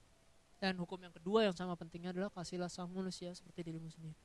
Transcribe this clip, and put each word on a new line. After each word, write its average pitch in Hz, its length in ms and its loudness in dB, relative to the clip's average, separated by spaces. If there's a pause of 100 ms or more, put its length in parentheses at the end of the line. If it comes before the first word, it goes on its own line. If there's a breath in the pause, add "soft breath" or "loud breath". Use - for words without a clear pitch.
(580)
Dan 190 240 2
hukum 185 160 -4
yang 180 160 -12
kedua 202 320 6
yang 185 80 6
sama 180 240 0
pentingnya 170 320 -6
adalah, 185 240 0
"Kasihilah 180 320 -2
sesama 175 240 -4
manusia 185 400 -2
seperti 175 400 -8
dirimu 160 160 -6
sendiri." 160 380 -10